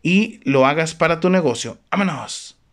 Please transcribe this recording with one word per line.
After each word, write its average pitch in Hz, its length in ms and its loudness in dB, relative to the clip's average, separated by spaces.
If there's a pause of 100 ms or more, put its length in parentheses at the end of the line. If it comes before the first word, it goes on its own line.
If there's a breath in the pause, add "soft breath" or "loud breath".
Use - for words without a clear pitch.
y 202 420 0
lo 135 200 4
hagas 156 300 0
para 165 240 0
tu 180 100 0
negocio. 135 500 0 (120)
¡Vámonos! - 720 -4 (100)